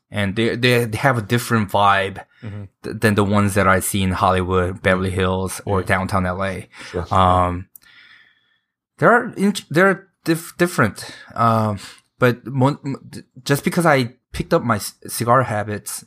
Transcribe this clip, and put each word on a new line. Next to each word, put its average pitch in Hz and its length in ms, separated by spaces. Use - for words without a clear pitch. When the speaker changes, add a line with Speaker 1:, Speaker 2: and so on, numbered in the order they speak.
Speaker 1:
and 101 240
they, 113 220
they, 120 260
they 110 140
have 131 200
a 113 40
different 113 500
vibe 98 500
Speaker 2:
Mm-hmm. 104 200
Speaker 1:
th-, - 160
than 104 160
the 104 80
ones 101 320
that 98 100
I 95 140
see 98 240
in 92 80
Hollywood, 92 720
Beverly 92 260
Hills, 92 560
or 98 140
Speaker 2:
Yeah. 87 80
Speaker 1:
downtown 95 380
L 92 180
A. 95 240
Speaker 3:
Sure. 87 220
Speaker 1:
Um, 90 560
there 170 140
are 226 240
in-, 196 180
there 175 180
are 190 200
dif-, 160 320
different, 160 520
um, 110 460
but 123 260
mo-, 135 400
m-, 139 120
d-, 98 120
just 143 200
because 180 220
I 135 300
picked - 220
up 165 100
my 113 160
c-, - 140
cigar 120 360
habits, 104 640